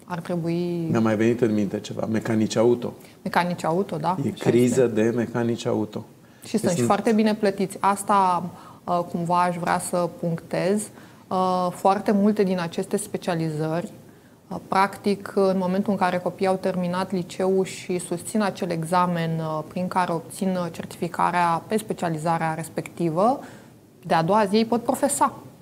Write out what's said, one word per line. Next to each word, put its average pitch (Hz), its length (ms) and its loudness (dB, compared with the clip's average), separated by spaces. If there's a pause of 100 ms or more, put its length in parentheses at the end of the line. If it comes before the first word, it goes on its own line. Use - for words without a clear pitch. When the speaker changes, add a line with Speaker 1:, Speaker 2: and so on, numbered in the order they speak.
Speaker 1:
ar 175 140 -8
trebui 170 680 -2
Speaker 2:
Mi-a 120 100 2
mai 110 160 2
venit 113 260 2
în 113 120 2
minte 104 260 0
ceva, - 320 -6
mecanici 110 440 0
auto. 117 380 2 (300)
Speaker 1:
Mecanici 180 400 -2
auto, 180 320 0
da, 165 200 -2 (100)
Speaker 2:
E - 80 0
Speaker 1:
așa - 160 -2
Speaker 2:
criză 123 340 4
Speaker 1:
este. 110 180 2
Speaker 2:
de 113 140 4
mecanici 120 500 -2
auto. 113 400 -2 (400)
Speaker 1:
Și - 120 -4
sunt 208 140 0
și 170 40 2
Speaker 2:
Sunt 123 120 2
Speaker 1:
foarte 202 240 2
bine 214 240 4
plătiți. 196 440 -2
Asta, 190 640 2 (400)
uh, 175 160 0 (120)
cumva, 175 300 0
aș 180 140 2
vrea 175 240 0
să 175 300 -2 (100)
punctez. 170 640 0 (460)
Uh, 185 440 0
foarte 202 400 2
multe 208 320 4
din 185 160 2
aceste 180 380 -4
specializări, 160 920 -2 (560)
uh, 180 100 -10 (100)
practic, 196 680 0
în 190 220 4
momentul 190 340 0
în 190 60 2
care 180 200 2
copiii 180 320 -2
au 190 120 2
terminat 185 500 -2
liceul 190 540 0
și 180 340 -6
susțin 175 420 -4
acel 190 280 -2
examen, 170 600 0 (100)
uh, 156 280 -4
prin 180 200 -4
care 180 240 0
obțin, 170 380 -4
uh, 180 220 -2
certificarea 170 960 0
pe 214 100 0
specializarea 165 760 -2
respectivă, 170 880 0 (640)
de-a 165 180 4
doua 202 220 4
zi 190 100 0
ei 226 100 6
pot 226 180 0
profesa. - 500 0 (280)